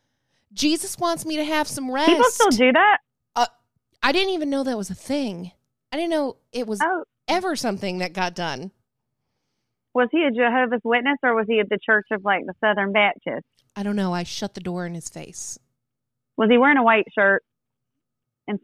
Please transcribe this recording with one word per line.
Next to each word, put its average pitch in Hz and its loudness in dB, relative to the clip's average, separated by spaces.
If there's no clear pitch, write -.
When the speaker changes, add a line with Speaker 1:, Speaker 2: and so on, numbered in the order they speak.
Speaker 1:
Jesus 302 -2
wants 339 -4
me 311 -6
to 302 -2
have 302 -2
some 262 -8
rest. 285 0
Speaker 2:
People 339 6
still 453 4
do 254 6
that? 392 6
Speaker 1:
Uh, 240 0
I 262 4
didn't 381 0
even 302 -2
know 277 -2
that 254 -2
was 202 -6
a 190 -10
thing. 202 -6
I 269 -6
didn't 339 -2
know 294 -2
it 240 -6
was 214 -4
Speaker 2:
Oh. 330 0
Speaker 1:
ever 359 -2
something 196 -4
that 180 -4
got 180 -2
done. 170 -8
Speaker 2:
Was 247 2
he 330 2
a 277 2
Jehovah's 240 0
Witness 240 0
or 240 2
was 220 0
he 220 0
at 202 -2
the 208 -2
Church 214 2
of, 196 -6
like, 190 0
the 185 -10
Southern 202 0
Baptist? 196 0
Speaker 1:
I 202 -6
don't 208 -4
know. 190 -2
I 175 -4
shut - -10
the 196 -12
door 180 -6
in 170 -10
his 165 -12
face. - -14
Speaker 2:
Was 214 4
he 240 8
wearing 277 6
a 254 2
white 220 4
shirt 196 2
and 208 -6